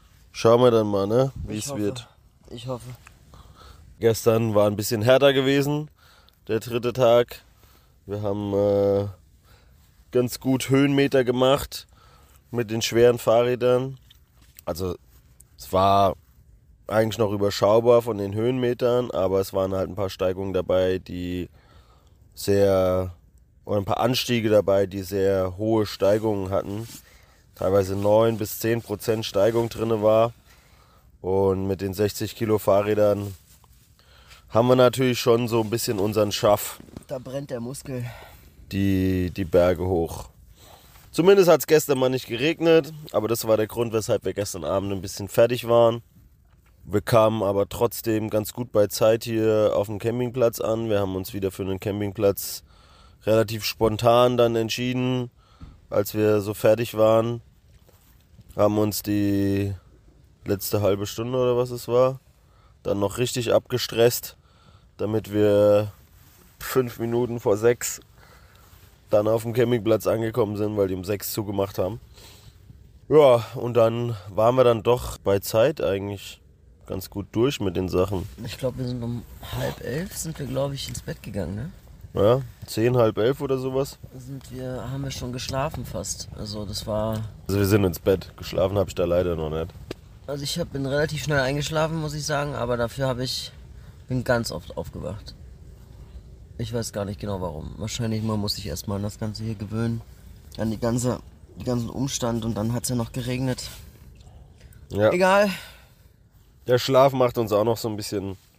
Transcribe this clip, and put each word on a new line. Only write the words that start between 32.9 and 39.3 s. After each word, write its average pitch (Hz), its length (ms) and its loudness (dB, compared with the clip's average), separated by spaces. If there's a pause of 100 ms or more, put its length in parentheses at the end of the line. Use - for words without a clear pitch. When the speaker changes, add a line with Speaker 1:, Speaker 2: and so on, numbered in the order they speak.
Speaker 1:
haben 120 180 2
wir 127 80 6
natürlich 123 440 4
schon 120 280 2
so 113 140 0
ein 107 80 -4
bisschen 113 300 -2
unseren 104 320 0
Schaff. - 480 2 (280)
Speaker 2:
Da 135 120 -10
brennt 135 320 -12
der 123 80 -8
Muskel. 123 440 -10 (680)
Speaker 1:
Die, 95 580 0
die 95 160 -6